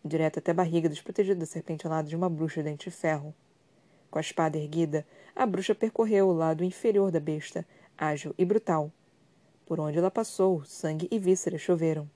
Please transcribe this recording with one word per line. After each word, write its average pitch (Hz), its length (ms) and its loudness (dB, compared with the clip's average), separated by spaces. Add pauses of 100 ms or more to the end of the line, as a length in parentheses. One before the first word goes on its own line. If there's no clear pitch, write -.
Direto 156 360 0
até - 120 0
a 165 40 2
barriga 165 340 2
desprotegida 185 500 0
da 165 60 -2
serpente 165 420 -8
alada 160 200 -2
de 160 80 -8
uma 180 140 0
bruxa 160 320 -2
de 151 80 -4
dente 147 200 -10
de 170 60 -14
ferro. 156 380 -4 (760)
Com 156 80 -2
a - 20 -2
espada 160 360 0
erguida, 151 480 -2 (300)
a 254 100 2
bruxa 196 280 0
percorreu 214 540 4
o 185 60 6
lado 160 300 2
inferior 196 480 2
da 165 80 2
besta, 156 460 -6 (320)
ágil 151 400 -4
e 185 80 4
brutal. 170 460 2 (760)
Por 135 140 -2
onde 151 180 -2
ela 185 140 2
passou, 190 520 0
sangue 156 460 -6
e 226 80 0
vísceras 180 440 0
choveram. 160 540 0